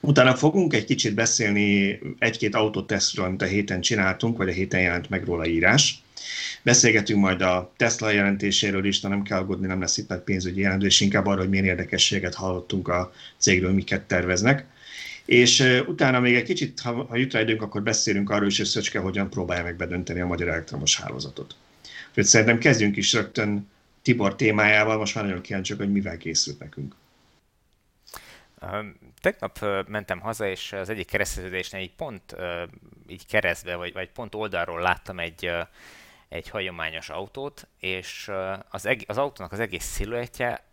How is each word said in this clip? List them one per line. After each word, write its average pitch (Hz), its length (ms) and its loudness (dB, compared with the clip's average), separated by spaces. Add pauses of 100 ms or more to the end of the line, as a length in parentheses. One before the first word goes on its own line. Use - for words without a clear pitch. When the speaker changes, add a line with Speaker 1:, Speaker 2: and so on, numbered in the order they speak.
Speaker 1:
Utána 131 360 6
fogunk 160 380 4
egy 107 100 2
kicsit 110 300 0
beszélni 104 840 2 (200)
egy-két 113 360 0
autótesztről, 107 720 0
amit 95 180 -2
a 98 40 0
héten 98 340 -2
csináltunk, 104 560 0
vagy 95 120 -2
a 90 40 -2
héten 92 280 -2
jelent 87 300 0
meg 95 140 -4
róla 85 220 -4
írás. 87 560 2 (600)
Beszélgetünk 110 580 6
majd 92 200 4
a 90 360 2
Tesla 113 340 2
jelentéséről 101 760 2
is, 98 160 0
de 101 80 -6
nem 101 140 0
kell 101 160 -2
aggódni, 95 280 -2
nem 92 140 -2
lesz 87 180 -2
itt - 100 -8
nagy 92 120 -4
pénzügyi 92 400 -2
jelentés, 98 400 2
inkább 101 260 2
arról, 101 140 2
hogy 92 80 0
milyen 98 160 2
érdekességet 90 680 0
hallottunk 92 540 -4
a 90 240 -2 (240)
cégről, 92 360 4
miket 95 300 0
terveznek. 92 640 2 (580)
És, 123 360 6
ö, 127 240 6
utána 135 360 2
még 123 140 4
egy 120 100 2
kicsit, 147 360 -4
ha, 120 240 -4
ha 113 120 -6
jut 127 160 0
rá 113 80 0
időnk, 110 220 0
akkor 104 200 -4
beszélünk 104 480 0
arról 104 160 2
is, 101 100 0
hogy 101 100 0
Szöcske - 320 -2
hogyan 95 320 -2
próbálja 87 320 -4
meg 85 140 -6
bedönteni 87 440 -6
a 87 60 -2
magyar 87 220 -2
elektromos 78 520 -2
hálózatot. 67 540 -12 (540)
Úgyhogy 120 160 2
szerintem 113 340 6
kezdjünk 110 380 4
is 110 160 0
rögtön 104 560 -2 (340)
Tibor 107 340 2
témájával, 107 600 4
most 107 180 -2
már 110 100 -4
nagyon 95 160 -4
kíváncsi 95 320 -6
vagyok, 101 140 -6
hogy 101 160 2
mivel 85 140 -6
készült 80 420 -4
nekünk. 71 360 -14 (1700)
Speaker 2:
Ö, 92 200 -8 (400)
tegnap, - 400 -4
ö, 101 260 -2
mentem 95 340 -6
haza, 110 280 -6
és - 240 -8
az 95 160 -8
egyik 104 180 -6
kereszteződésnél 95 760 -4
így 92 120 -12
pont, 127 380 -12
ö, 87 300 -8 (460)
így - 180 -18
keresztbe, 90 500 0
vagy, 87 160 -8
vagy 92 180 -10
pont 113 240 -14
oldalról 87 460 -4
láttam 90 380 -2
egy, 85 280 -8
ö, 85 140 -2 (680)
egy - 200 -12
hagyományos 85 600 -8
autót, 135 580 -12 (120)
és, 92 500 -8
ö, 95 240 -6 (180)
az 101 160 -10
eg-, 113 200 -4
az 107 120 -6
autónak 135 340 -6
az 98 80 -8
egész 98 240 -6
sziluettje 120 880 -6